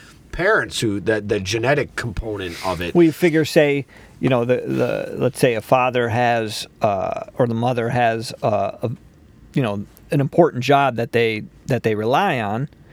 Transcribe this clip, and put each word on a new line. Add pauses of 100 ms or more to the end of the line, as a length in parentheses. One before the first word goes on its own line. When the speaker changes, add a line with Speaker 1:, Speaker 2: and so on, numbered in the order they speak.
(320)
Speaker 1:
parents
who,
that,
the
genetic
component (100)
of
it.
Speaker 2:
We
figure,
say, (340)
you
know,
the,
the,
let's
say
a
father
has, (140)
uh, (160)
or
the
mother
has, (120)
uh,
a, (640)
you
know, (260)
an
important
job
that
they, (220)
that
they
rely
on, (240)